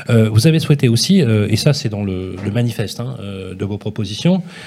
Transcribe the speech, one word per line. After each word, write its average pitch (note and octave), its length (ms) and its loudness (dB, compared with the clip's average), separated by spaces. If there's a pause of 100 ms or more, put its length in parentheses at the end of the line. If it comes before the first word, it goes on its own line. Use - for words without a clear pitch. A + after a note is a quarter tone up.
(100)
euh, A2+ 180 6
vous A2 200 4
avez D#3+ 100 4
souhaité C#3+ 300 2
aussi, D3+ 340 4
euh, A2 260 2
et A2 80 0
ça D3 160 2
c'est C3 160 -2
dans G#2 140 -4
le, F#2 320 -4 (100)
le G2+ 60 -4
manifeste, A2+ 480 -4
hein, B2 220 -8
euh, G2 340 -10
de F#2+ 100 -6
vos G2+ 140 -6
propositions, A2 640 -2 (240)